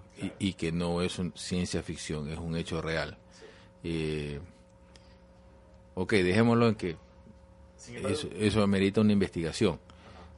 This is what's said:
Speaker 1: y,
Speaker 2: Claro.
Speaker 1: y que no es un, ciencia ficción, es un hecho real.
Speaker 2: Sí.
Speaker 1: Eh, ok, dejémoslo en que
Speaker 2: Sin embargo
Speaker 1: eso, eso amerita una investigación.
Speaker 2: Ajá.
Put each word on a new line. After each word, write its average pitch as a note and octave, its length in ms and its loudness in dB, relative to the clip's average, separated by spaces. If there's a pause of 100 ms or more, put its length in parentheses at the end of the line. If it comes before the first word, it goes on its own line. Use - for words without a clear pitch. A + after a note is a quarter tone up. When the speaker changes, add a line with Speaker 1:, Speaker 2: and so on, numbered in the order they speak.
(160)
Speaker 1:
y, - 40 -14
Speaker 2:
Claro. F#2+ 180 -6
Speaker 1:
y F#2+ 140 -2
que E2 200 -4
no F2 300 -2
es F#2 160 -4
un, F2 160 -4
ciencia F2+ 480 -4
ficción, D#2 480 -8
es D#2 80 -8
un E2 180 -6
hecho E2+ 260 -4
real. D#2 340 -4 (160)
Speaker 2:
Sí. - 120 -20 (400)
Speaker 1:
Eh, D#2 560 -4 (1500)
ok, F#2 180 -4
dejémoslo A#2 560 6
en G#2+ 60 2
que E2+ 220 -6 (800)
Speaker 2:
Sin - 200 -16
embargo - 220 -4
Speaker 1:
eso, - 180 -6
eso G#2 260 4
amerita G2 380 4
una G#2+ 140 6
investigación. F2 600 0
Speaker 2:
Ajá. - 520 -18 (120)